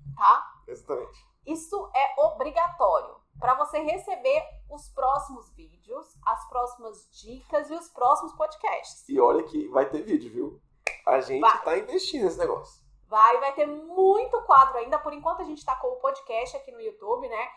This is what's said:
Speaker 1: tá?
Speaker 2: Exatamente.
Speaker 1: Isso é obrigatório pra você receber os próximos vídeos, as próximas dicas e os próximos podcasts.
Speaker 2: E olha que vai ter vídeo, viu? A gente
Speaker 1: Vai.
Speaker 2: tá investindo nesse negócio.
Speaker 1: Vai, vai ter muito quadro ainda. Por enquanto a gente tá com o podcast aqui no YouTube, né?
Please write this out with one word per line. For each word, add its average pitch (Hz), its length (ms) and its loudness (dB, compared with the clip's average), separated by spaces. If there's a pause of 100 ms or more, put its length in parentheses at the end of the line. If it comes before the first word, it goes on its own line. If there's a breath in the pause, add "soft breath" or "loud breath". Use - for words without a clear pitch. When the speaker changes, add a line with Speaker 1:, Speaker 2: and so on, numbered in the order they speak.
(160)
Speaker 1:
tá? - 520 4
Speaker 2:
Exatamente. - 640 -10 (120)
Speaker 1:
Isso 330 500 -8
é 269 260 0
obrigatório 302 1000 0 (180)
pra 247 160 2
você 294 260 -2
receber 370 600 -2 (280)
os - 200 -18
próximos 269 600 -4
vídeos, 175 760 -18
as - 240 -2
próximas 240 640 -8
dicas 262 580 -6
e 302 60 -8
os 339 140 -12
próximos 294 460 2
podcasts. - 720 -6
Speaker 2:
E 269 120 2
olha - 220 6
que 151 260 -6
vai 135 220 2
ter 147 120 -6
vídeo, 120 300 -2
viu? - 300 -8 (420)
A 131 160 4
gente 196 200 -4
Speaker 1:
Vai. 220 240 6
Speaker 2:
tá 160 120 0
investindo 262 480 -4
nesse - 140 -2
negócio. - 420 -4 (280)
Speaker 1:
Vai, 220 320 6
vai 277 140 -2
ter 294 120 0
muito 381 760 2
quadro 262 360 6
ainda. 262 200 -4
Por 302 140 -8
enquanto 330 300 -6
a - 20 -8
gente 302 200 -14
tá 262 120 -4
com 254 120 -6
o 254 80 -6
podcast 247 600 -6
aqui 269 140 -16
no 233 100 -20
YouTube, 220 480 -8
né? 226 280 -8